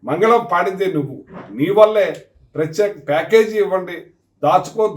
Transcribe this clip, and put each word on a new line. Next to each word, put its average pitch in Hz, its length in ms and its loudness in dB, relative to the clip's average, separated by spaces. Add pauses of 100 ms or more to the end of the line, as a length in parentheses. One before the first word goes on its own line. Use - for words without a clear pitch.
మంగళం 214 480 0
పాడిందే 185 340 -2
నువ్వు. 156 380 -6 (260)
నీ 135 200 -4
వల్లే 208 560 2 (280)
ప్రత్యేక 160 540 -4
ప్యాకేజీ 208 500 2
ఇవ్వండి, 185 380 -2 (480)
దాచుకో, 185 520 0